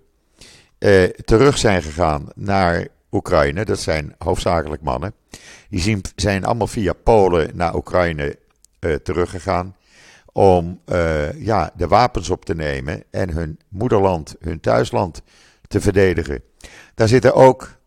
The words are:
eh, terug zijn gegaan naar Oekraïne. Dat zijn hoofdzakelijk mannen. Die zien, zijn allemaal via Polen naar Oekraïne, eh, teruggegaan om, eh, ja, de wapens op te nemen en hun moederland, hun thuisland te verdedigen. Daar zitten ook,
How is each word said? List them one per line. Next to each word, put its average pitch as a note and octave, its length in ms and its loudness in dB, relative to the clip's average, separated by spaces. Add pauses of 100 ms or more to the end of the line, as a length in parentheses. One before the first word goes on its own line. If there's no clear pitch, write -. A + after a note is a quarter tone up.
(760)
eh, F#2+ 260 6
terug A#2 540 2
zijn G2 240 2
gegaan D2+ 540 -2
naar F#2 520 -2 (240)
Oekraïne. F2 540 0
Dat G2 140 -4
zijn D#2 380 -6
hoofdzakelijk E2 640 -4
mannen. C#2+ 320 -6 (560)
Die G2 120 -4
zien, G2+ 200 -2 (140)
zijn G2 300 -2
allemaal G#2+ 220 -2
via F2+ 260 -4
Polen F#2 600 2
naar F2 220 -4
Oekraïne, E2 640 -2 (400)
eh, E2+ 140 -2
teruggegaan F2+ 800 -4 (580)
om, F2+ 520 2
eh, D#2+ 560 -2
ja, G2 340 -2
de E2+ 120 -4
wapens G2+ 420 0
op F#2 160 -4
te F#2+ 100 -4
nemen D2+ 560 -6
en G2+ 180 -4
hun D#2+ 300 -8 (100)
moederland, G2 680 -2
hun E2 200 -8
thuisland A2+ 640 -2 (460)
te G2+ 140 -2
verdedigen. F2 640 0 (520)
Daar A2+ 120 2
zitten B2 260 4
ook, - 540 4